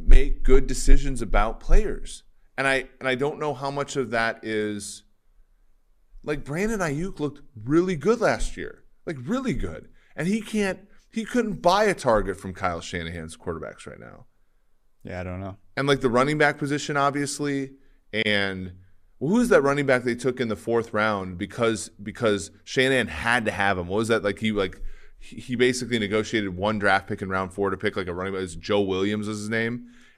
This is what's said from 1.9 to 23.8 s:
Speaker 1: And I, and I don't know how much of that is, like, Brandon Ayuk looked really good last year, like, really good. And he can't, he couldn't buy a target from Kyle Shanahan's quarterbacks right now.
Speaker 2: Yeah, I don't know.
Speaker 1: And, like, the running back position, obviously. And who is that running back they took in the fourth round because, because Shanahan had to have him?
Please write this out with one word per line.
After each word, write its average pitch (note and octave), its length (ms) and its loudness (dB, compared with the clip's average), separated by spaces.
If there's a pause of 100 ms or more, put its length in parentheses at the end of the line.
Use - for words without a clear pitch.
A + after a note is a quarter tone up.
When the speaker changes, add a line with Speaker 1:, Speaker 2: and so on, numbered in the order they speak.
Speaker 1:
And C3+ 80 -2
I, C3+ 220 0 (100)
and C3 100 -4
I B2+ 60 0
don't C#3+ 240 -4
know D3 160 -4
how C#3 160 -6
much C#3 240 -6
of B2+ 160 -4
that A2+ 340 -2
is, G#2+ 600 -6 (1200)
like, C#3+ 200 -6
Brandon G3 360 -4
Ayuk D#3 400 -4
looked C#3+ 220 -6 (220)
really F3 320 2
good G#3 240 0
last C#3+ 360 0
year, - 260 -12 (240)
like, E3 160 -8
really A3+ 320 -4
good. F#2 340 -8 (280)
And D#3+ 100 -6
he G#3+ 140 0
can't, G3+ 400 -4 (320)
he A3+ 120 -6
couldn't G#3+ 380 -2
buy F#3+ 220 4
a G3 100 2
target G#2 460 0
from F#2+ 140 -10
Kyle F2 260 -4
Shanahan's E2 560 -10
quarterbacks D#2 500 -10
right - 140 -18
now. A1 260 -20 (760)
Speaker 2:
Yeah, F2+ 160 -10
I - 20 -10
don't F2+ 180 -8
know. G2 160 -12 (200)
Speaker 1:
And, C#3 100 -4
like, C#3 140 0
the B2 100 0
running C3+ 280 0
back D3 200 2
position, D3 380 -6
obviously. C#3 760 -4 (520)
And F#2+ 500 -2 (440)
who F#3+ 220 0
is A#3+ 80 0
that E3 140 6
running C#3 240 0
back B2+ 180 2
they A#2+ 100 0
took B2+ 260 -4
in A#2+ 60 -2
the A2 100 -4
fourth A#2 380 -4
round G2+ 420 -2
because, G#2 520 -4 (120)
because G#2 520 -2 (100)
Shanahan C3 460 0
had A#2+ 380 -2
to G#2 40 0
have G2 260 0
him? F2 120 -6